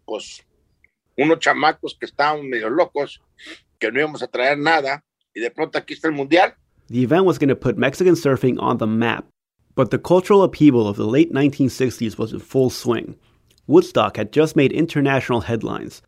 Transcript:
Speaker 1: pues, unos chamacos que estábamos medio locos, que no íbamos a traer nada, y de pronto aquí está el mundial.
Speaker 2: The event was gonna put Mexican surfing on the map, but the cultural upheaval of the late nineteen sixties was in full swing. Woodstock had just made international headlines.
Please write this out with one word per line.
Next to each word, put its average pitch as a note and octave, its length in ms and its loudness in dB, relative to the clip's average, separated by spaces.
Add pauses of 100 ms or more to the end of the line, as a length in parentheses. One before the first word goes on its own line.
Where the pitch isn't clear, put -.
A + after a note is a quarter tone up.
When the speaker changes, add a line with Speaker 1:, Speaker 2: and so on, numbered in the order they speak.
Speaker 1:
pues, - 340 -12 (800)
unos D#3+ 220 2
chamacos C#3+ 600 -2
que A2 80 -8
estábamos D3 400 -4
medio A2+ 220 -6
locos, C#3+ 500 -4 (580)
que A2 120 -2
no B2+ 100 -2
íbamos D3 220 -4
a B2 60 -6
traer C3 280 0
nada, D3 460 0 (340)
y G#2+ 60 -8
de A#2+ 80 -4
pronto D#3 280 -6
aquí - 140 -8
está D#3+ 160 -4
el D#3 60 0
mundial. C#3+ 400 2 (340)
Speaker 2:
The A#2+ 140 -2
event D#3+ 240 2
was D#3+ 100 2
gonna - 180 0
put A#2 220 -2
Mexican C#3 380 2
surfing C3+ 440 0
on A#2+ 200 -2
the A2+ 80 -2
map, A2 400 -2 (480)
but C3+ 160 0
the - 80 0
cultural F#3 440 4
upheaval B2+ 460 4
of G#2 80 -4
the A2+ 80 -4
late C#3+ 280 2
nineteen C#3 360 0
sixties A2+ 480 -4
was A2+ 160 -6
in - 60 -10
full C3 320 -2
swing. - 460 -4 (500)
Woodstock C3+ 500 2
had G#2+ 160 -6
just D3+ 240 0
made C#3 160 4
international C#3 680 -2
headlines. A2 640 -8